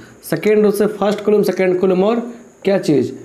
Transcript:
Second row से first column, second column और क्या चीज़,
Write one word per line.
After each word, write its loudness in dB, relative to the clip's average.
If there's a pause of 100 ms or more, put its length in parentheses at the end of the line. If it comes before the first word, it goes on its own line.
(240)
Second 0
row 4
से 0
first -2
column, 4
second 0
column 2
और 0 (440)
क्या 0
चीज़, 0 (140)